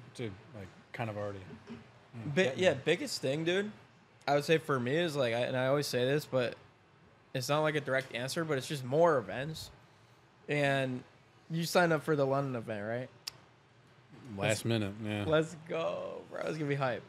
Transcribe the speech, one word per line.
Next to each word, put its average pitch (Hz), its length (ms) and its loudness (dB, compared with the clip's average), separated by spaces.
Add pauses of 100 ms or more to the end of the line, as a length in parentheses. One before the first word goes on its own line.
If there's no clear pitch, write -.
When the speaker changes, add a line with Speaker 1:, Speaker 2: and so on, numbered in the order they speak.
(160)
Speaker 1:
to, 110 180 -8 (240)
like, 98 100 -12 (260)
kind 117 160 -4
of 104 80 -6
already, 101 220 -6 (300)
you 226 60 -12 (400)
know, 120 180 -8
Speaker 2:
Bi-, 185 100 4
Speaker 1:
getting - 200 0
Speaker 2:
yeah, 185 80 8
Speaker 1:
there. 131 140 -2
Speaker 2:
biggest 180 360 0
thing, 143 220 0
dude, 190 260 0 (560)
I 143 100 4
would 147 100 2
say 165 120 6
for 143 220 0
me 123 160 0
is, 160 220 0
like, 123 160 2
I, 117 60 2
and 127 180 0
I 127 100 2
always 139 180 2
say 123 200 2
this, 147 200 2
but 123 300 0 (760)
it's 127 160 -4
not, 147 100 2
like, 156 160 2
a 151 60 0
direct 131 340 -2
answer, 135 300 -2
but 151 120 0
it's 127 100 -4
just 139 180 -6
more 156 320 6
events. 123 520 -6 (760)
And 135 560 2 (480)
you 165 140 -2
signed 175 260 6
up 151 120 2
for 160 120 2
the 139 100 4
London 135 300 0
event, 107 320 -6
right? 123 220 -4 (1300)
Speaker 1:
Last 101 120 0
Speaker 2:
Let's 110 160 0
Speaker 1:
minute, 107 280 0 (120)
yeah. 104 220 -2
Speaker 2:
Let's 160 300 2 (100)
go, 165 540 -4 (100)
bro. - 140 -8
It's 170 120 -4
gonna 151 120 -2
be 143 60 2
hype. 127 340 -2